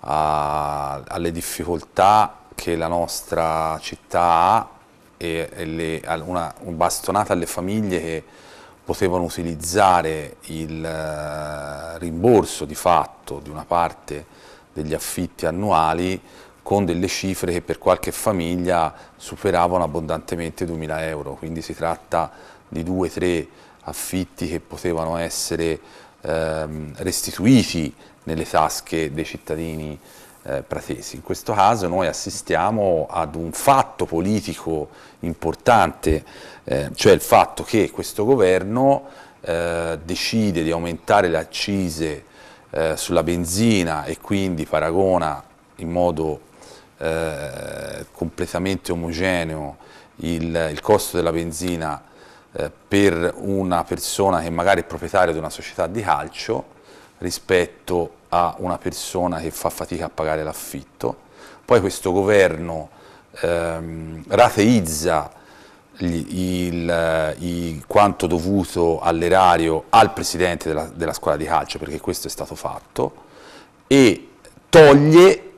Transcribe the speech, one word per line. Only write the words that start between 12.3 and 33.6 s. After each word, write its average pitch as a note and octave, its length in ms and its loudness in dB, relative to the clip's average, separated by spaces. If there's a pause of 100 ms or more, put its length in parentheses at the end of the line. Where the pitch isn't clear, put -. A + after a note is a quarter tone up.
di D2+ 100 -10
fatto - 680 0
di D2 80 -16
una D2+ 160 -14
parte D#2+ 580 -4 (480)
degli D#2 220 -6
affitti - 500 -8
annuali E2+ 720 0 (440)
con G2 240 2
delle F2 220 0
cifre F#2 440 -4
che F2 80 -2
per - 160 -6
qualche F2+ 360 0
famiglia F2 840 -2 (200)
superavano F2 680 0
abbondantemente D#2+ 800 -6
duemila D#2+ 420 -6
euro, D2 280 -8
quindi D#2+ 260 -10
si D#2+ 140 -10
tratta E2 560 -4 (360)
di - 160 -8
due, F2+ 280 -2
tre E2+ 360 -2 (380)
affitti - 640 -8
che E2 140 -6
potevano E2 560 -4
essere, E2 600 -4 (440)
ehm, D#2 800 -4
restituiti F#2 960 2 (300)
nelle D#2+ 260 -6
tasche D#2+ 640 0
dei D#2 120 -4
cittadini, D#2 720 -8 (460)
eh, C#2 180 -6
pratesi. - 540 -10
In - 60 -14
questo - 300 -6
caso G2+ 360 4
noi F2+ 180 0
assistiamo F2 1040 -2
ad D#2+ 240 -4
un E2 160 -8
fatto - 540 2